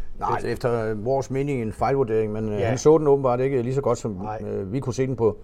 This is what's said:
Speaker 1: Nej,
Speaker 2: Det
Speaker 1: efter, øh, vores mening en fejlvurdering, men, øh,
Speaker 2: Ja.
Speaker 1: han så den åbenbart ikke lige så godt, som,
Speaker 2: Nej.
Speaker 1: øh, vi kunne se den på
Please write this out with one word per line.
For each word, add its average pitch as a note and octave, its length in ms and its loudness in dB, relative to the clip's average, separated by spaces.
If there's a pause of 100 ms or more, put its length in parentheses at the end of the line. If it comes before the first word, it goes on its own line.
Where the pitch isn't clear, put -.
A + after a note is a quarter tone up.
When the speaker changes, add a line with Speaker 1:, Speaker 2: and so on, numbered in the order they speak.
(180)
Speaker 1:
Nej, - 240 -2
Speaker 2:
Det A#2 100 -2
Speaker 1:
efter, A#2 320 0
øh, G#2+ 200 -4
vores C3 260 -2
mening C3+ 320 -2
en G#2+ 100 -4
fejlvurdering, A2 600 2
men, G#2+ 160 -2
øh, G#2 120 -2
Speaker 2:
Ja. - 80 2
Speaker 1:
han A#2+ 100 0
så D#3 200 6
den D#3 80 2
åbenbart C3+ 340 4
ikke C3 220 0
lige B2+ 120 -2
så C#3 60 0
godt, A#2+ 180 0
som, A#2 120 -4
Speaker 2:
Nej. G2+ 340 -8
Speaker 1:
øh, G#2 280 -6
vi C3+ 80 -2
kunne B2 140 -4
se C3 120 0
den C3 100 -4
på A2 280 2